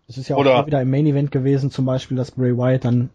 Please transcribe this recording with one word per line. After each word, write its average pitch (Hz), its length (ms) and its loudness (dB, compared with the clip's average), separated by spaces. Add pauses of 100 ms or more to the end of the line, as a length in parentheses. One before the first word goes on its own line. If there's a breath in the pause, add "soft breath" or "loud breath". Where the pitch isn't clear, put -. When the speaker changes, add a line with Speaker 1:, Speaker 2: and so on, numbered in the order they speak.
Speaker 1:
Es 117 100 -18
ist 131 120 -12
ja 143 80 -2
Speaker 2:
Oder 131 240 4
Speaker 1:
auch 143 60 -2
wieder 143 140 0
im 127 100 0
Main 143 160 2
Event 139 260 0
gewesen, 135 400 0
zum 131 120 -2
Beispiel, 131 320 -4
dass 123 140 -4
Bray 123 260 0
Wyatt 127 280 0
dann 123 300 0